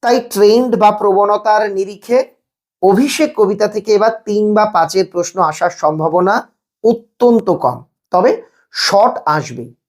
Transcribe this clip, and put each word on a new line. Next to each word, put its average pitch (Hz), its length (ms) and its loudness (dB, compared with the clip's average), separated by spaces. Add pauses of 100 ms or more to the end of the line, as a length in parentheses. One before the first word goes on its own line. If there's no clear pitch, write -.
তাই 247 200 2
ট্রেন্ড 214 560 2
বা 208 140 4
প্রবণতার 208 800 0
নিরিখে 202 600 -4 (500)
অভিষেক 269 540 2
কবিতা 208 320 0
থেকে 214 260 -2
এবার 214 160 2 (140)
তিন 214 300 -2
বা 214 120 2
পাঁচের 185 400 -2
প্রশ্ন 175 340 -6
আসার 165 300 -2
সম্ভাবনা 165 800 -2 (340)
অত্যন্ত 226 640 0
কম, 120 320 -4 (280)
তবে 240 320 0 (280)
শর্ট - 560 0
আসবেই। 123 480 -6 (140)